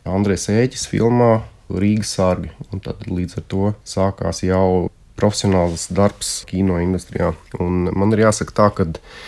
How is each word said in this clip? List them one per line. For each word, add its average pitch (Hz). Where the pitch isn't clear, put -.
Andrejs 101
Ēķis 120
filmā 117
Rīgas 104
sargi. 90
Un 101
tad -
līdz 90
ar -
to 98
sākās 95
jau 92
profesionāls 95
darbs 98
kino 92
industrijā. 87
Un 90
man 98
ir 107
jāsaka -
tā, 104
ka 90